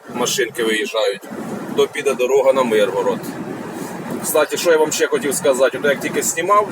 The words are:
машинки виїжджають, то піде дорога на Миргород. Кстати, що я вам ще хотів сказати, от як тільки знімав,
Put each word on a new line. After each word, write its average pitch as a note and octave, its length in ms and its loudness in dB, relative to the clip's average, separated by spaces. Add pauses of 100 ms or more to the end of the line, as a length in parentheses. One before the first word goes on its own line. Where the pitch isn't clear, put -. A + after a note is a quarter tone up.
(140)
машинки A#2+ 500 -2
виїжджають, G#2+ 580 -2 (540)
то C#3 120 4
піде C#3 260 -2
дорога C3 400 4
на C3 100 2
Миргород. G2 560 0 (1040)
Кстати, D3+ 340 0
що F3 140 2
я D#3 60 6
вам D#3 140 4
ще D#3 160 0
хотів C#3 280 0
сказати, C3 480 2
от - 20 2
як C#3 140 2
тільки D3 240 -4
знімав, G3 480 2